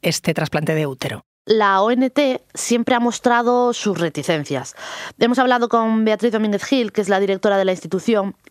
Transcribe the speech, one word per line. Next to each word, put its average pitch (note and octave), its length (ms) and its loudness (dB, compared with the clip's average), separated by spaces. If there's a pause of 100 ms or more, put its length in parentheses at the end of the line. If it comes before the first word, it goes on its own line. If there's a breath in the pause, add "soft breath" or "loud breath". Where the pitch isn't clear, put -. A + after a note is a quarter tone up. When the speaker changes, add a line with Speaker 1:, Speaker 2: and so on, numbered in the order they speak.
Speaker 1:
este E3 320 -2
trasplante D#3 400 -2
de D#3 120 0
útero? C3 360 -8 (220)
Speaker 2:
La G3+ 360 4
O G#3+ 100 2
N B3+ 180 2
T C4 320 0 (140)
siempre A#3 400 0
ha A#3+ 60 2
mostrado A#3+ 720 2
sus G3+ 260 -4
reticencias. D3 800 -4 (420 loud breath)
Hemos A#3+ 220 2
hablado B3 280 2
con A3+ 360 2
Beatriz A3 260 0
Domínguez G#3+ 320 0
Gil, A#3+ 300 0
que - 80 -2
es F#3+ 80 -2
la G3 100 2
directora G3 400 2
de G3 60 2
la F#3 80 2
institución, F#3+ 640 -2 (140)